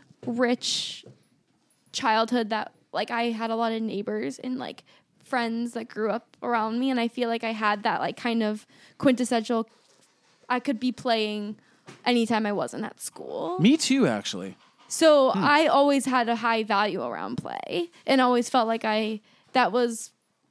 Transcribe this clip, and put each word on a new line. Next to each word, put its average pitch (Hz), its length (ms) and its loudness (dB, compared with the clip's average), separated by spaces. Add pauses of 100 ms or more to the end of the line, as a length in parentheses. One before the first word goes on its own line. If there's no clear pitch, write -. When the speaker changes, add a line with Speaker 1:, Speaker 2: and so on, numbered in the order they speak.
(260)
Speaker 1:
rich - 800 -2 (840)
childhood 226 580 2
that, 214 220 -4 (220)
like, 220 180 -4
I 233 200 -2
had 226 200 -6
a 226 40 -2
lot 226 160 0
of 226 120 -4
neighbors 214 560 -6
and, 254 180 -6
like, - 260 -10 (400)
friends 233 500 -4
that 233 160 -10
grew 214 200 -2
up 214 320 -6
around 226 380 0
me, 262 100 0
and 254 100 0
I 233 80 0
feel 233 220 -2
like 233 140 -2
I 226 80 -2
had 208 320 0
that, 208 160 0
like, - 180 -2
kind 226 240 0
of 214 240 -2 (320)
quintessential, 233 720 2 (800)
I 247 100 0
could 247 200 -2
be 254 120 0
playing 214 680 -2 (480)
anytime 233 420 2
I 208 60 0
wasn't 151 320 -4
at - 140 -14
school. - 600 -8
Speaker 2:
Me 247 180 6
too, 262 300 2
actually. 101 500 -4 (300)
Speaker 1:
So 294 440 6
Speaker 2:
Hmm. 196 100 0
Speaker 1:
I 294 260 4
always 277 360 4
had 254 240 0
a 233 80 0
high 226 280 0
value 202 380 0
around 110 360 -6
play - 520 -6 (160)
and 269 140 4
always 247 300 2
felt 240 180 2
like 226 160 -2
I, 220 380 -2 (320)
that 247 180 4
was, 240 400 0 (400)